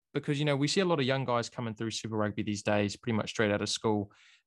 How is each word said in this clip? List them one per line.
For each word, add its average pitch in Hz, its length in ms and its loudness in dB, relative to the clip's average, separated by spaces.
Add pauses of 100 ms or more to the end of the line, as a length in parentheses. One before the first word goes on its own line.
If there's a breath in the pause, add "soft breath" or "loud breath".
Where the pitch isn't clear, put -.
(120)
because, 143 260 -2
you 151 60 0
know, 143 100 2
we 143 140 0
see 196 100 0
a 190 60 4
lot 170 160 2
of 127 40 2
young 131 200 0
guys 120 240 0
coming 117 240 -6
through 113 180 -4
Super 110 240 -6
Rugby 107 260 0
these 104 220 -4
days, 104 320 2
pretty 113 220 -2
much - 140 -2
straight 107 200 2
out 104 100 2
of 104 60 -2
school. 104 420 0 (380 soft breath)